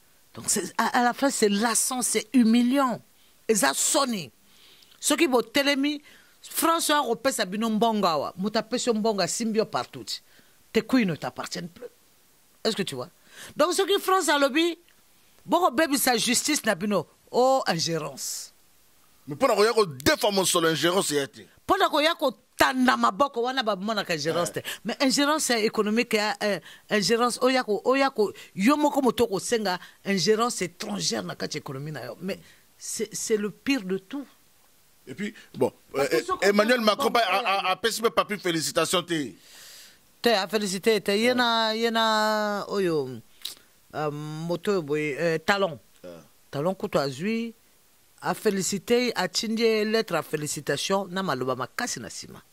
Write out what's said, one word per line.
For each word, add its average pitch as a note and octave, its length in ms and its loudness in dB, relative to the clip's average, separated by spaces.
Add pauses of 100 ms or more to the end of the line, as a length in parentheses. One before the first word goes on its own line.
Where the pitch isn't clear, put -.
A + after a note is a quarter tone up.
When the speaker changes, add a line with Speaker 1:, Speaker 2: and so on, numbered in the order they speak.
(320)
Speaker 1:
Donc, A2+ 140 -14
c'est, F#3+ 320 -2
à, A3+ 220 0
à - 20 4
la A#3+ 100 2
fin, C#4 160 0
c'est A3+ 200 2
lassant, A3+ 540 0
c'est - 300 -2
humiliant. A#3+ 680 4 (460)
Et A3+ 80 2
ça C4+ 180 2
sonne. A#3 560 0 (720)
Ceux - 160 0
qui D#4+ 100 4
vont B3 160 2
télémi, C#4+ 580 0 (400)
François E4 580 0
a - 20 4
repéré B3+ 320 0
sa A3 120 -2
bino G#3 240 -2
mbonga G#3+ 480 0
wa. B2 220 -4
Muta G#3 240 -2
pesho B3 320 -2
mbonga G#3 320 0
simbio A3 380 -2
partout. B2+ 420 -6 (680)
Tes A3+ 100 2
couilles A#3 220 2
ne E3+ 120 -2
t'appartiennent E3+ 520 -10
plus. A#3+ 200 -18 (760)
Est-ce A3 140 -2
que G3+ 80 -2
tu - 100 -8
vois? B2 140 -10 (480)
Donc, E4 180 2
ceux F#4+ 120 0
qui F#4+ 140 0
France F4+ 280 2
à D4 100 4
lobby, D4+ 400 0 (640)
bon, E4+ 280 2
baby, C#4+ 260 2
sa B3 180 2
justice A#3+ 480 0
na G#3 120 0
bino. G3 320 -2 (240)
Oh, C4 340 4
ingérence. D#3 840 -4 (800)
Speaker 2:
Mais D3 60 -8
mpo B3+ 100 2
na B3 80 2
koya G#3 180 4
kodefa G#3+ 600 2
mosolo, F3+ 360 2
ingérence E3 460 2
ya C#3 140 0
te. - 180 -20 (180)
Speaker 1:
Mpo F#4 120 4
na F#4+ 120 4
koya D#4 280 2
kotanda C4 800 2
maboko A#3 460 0
wana C4 200 -2
bamonaka G3+ 520 -2
ingérence D#3+ 380 -2
te. - 60 -8
Speaker 2:
Ouais. B2 60 -6 (200)
Speaker 1:
Mais A#3 160 -6
ingérence C#4+ 500 2
économique A3 640 0
ya, G#3 280 0
eh, G3 180 -2 (300)
ingérence A3 500 2
oyo B3+ 140 4
ya B3+ 80 2
ko-, G#3 220 -2
oyo C4 180 4
ya C4+ 80 2
ko-, G#3+ 220 0 (240)
yo A3 200 4
moko D4 240 2
moto B3 240 2
okosenga G3 540 -2 (260)
ingérence G#3+ 580 2
étrangère G3 600 -4
na F3 140 -6
kati F3 220 -6
ya - 20 -6
économie C#3+ 320 -10
na B2 140 -10
yo. A2+ 140 -12
Mais F3+ 200 -6 (360)
c'est, - 380 -8
c'est A3 220 0
le G#3 140 -4
pire C4 340 -4
de F#3+ 140 -4
tout. C4+ 280 -12 (800)
Speaker 2:
Et C3 80 -14
puis, G3+ 180 -8 (220)
bon, - 180 0 (220)
Speaker 1:
Parce C#3 140 0
que - 80 2
Speaker 2:
euh, D#4 80 0
Speaker 1:
soko F#4 200 -2
Speaker 2:
Emmanuel G#3 360 4
Speaker 1:
kaka A3 60 -4
Speaker 2:
Macron G#3+ 240 2
Speaker 1:
mbongo A#3+ 140 2
Speaker 2:
a, F#3 120 2
a, G3+ 40 0 (200)
Speaker 1:
oyo F3 80 -4
Speaker 2:
a, - 20 2
apesi G#3+ 320 -2
mpe A3+ 80 2
papi G3 260 0
félicitation E3 680 0
te. D#3 260 -4 (920)
Speaker 1:
Te, A#3+ 100 2
a G3 180 2
félicité G#3 520 0
te. - 120 -2
Ye A3 160 2
Speaker 2:
Ouais. B3+ 80 2
Speaker 1:
na, A3+ 400 2
ye A3+ 140 0
na G#3+ 800 0
oyo, E3+ 400 0 (840)
euh, D3+ 160 -4
moto D#3 600 -4
oyo F#3+ 100 0
boye, D3+ 380 -2
euh, D#3+ 180 0
Talon. F#3+ 400 0 (240)
Speaker 2:
Ouais. F3+ 80 -14 (400)
Speaker 1:
Talon D#3 240 -2
kutu F#3+ 240 -4
azwi, G3+ 560 -4 (680)
a E3+ 120 -2
félicité, G3+ 800 0
a F3+ 140 -2
tindi A3 340 -2
ye A3 220 2
lettre G#3+ 300 0
à D#3 80 0
félicitation, D3+ 840 -4
na F3+ 160 -6
maloba C3 340 -2
makasi C3 440 -6
na G2+ 80 -12
nsima. - 340 -16 (100)